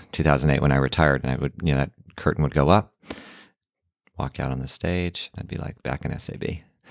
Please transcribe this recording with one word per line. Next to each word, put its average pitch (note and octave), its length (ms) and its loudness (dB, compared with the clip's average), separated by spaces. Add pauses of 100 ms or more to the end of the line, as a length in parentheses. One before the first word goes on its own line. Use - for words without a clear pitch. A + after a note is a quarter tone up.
(120)
two - 120 -2
thousand D2 280 4
eight C#2 100 2
when C#2 100 4
I C2+ 60 4
retired, C2+ 460 2
and C2 100 -2
I - 40 -2
would, C#2 160 -4 (100)
you D#2+ 80 2
know, C2+ 80 2
that C#2 120 -2 (240)
curtain - 280 0
would C#2 100 0
go D2 160 4
up, G#2 240 4 (1300)
walk C2+ 200 -6
out C2+ 120 -2
on C2 80 -6
the C2+ 80 -8
stage, F2 680 -4
I'd - 120 -10
be - 100 -10
like, - 240 -10
"Back - 240 -6
in C2+ 60 -4
S - 180 -8
A - 80 -10
B." - 240 -6 (300)